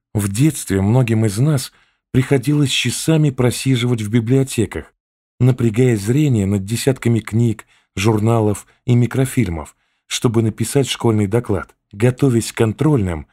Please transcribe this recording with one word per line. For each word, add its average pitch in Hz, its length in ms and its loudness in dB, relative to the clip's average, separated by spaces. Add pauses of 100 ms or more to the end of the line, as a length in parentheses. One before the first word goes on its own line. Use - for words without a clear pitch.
(120)
В 101 180 -2
детстве 101 520 0
многим 113 420 2
из 104 140 -2
нас 143 340 -2 (400)
приходилось 135 580 0
часами 151 600 0
просиживать 123 720 0
в 104 80 -8
библиотеках, 117 840 -2 (480)
напрягая 120 560 2
зрение 117 500 0
над 98 180 0
десятками 117 540 0
книг, 110 480 -2 (300)
журналов 107 720 0 (200)
и 127 80 2
микрофильмов, 120 840 -2 (300)
чтобы 117 360 0
написать 113 460 -2
школьный 107 380 0
доклад. 101 480 -4 (160)
Готовясь 117 600 0
к - 40 -14
контрольным, 107 760 0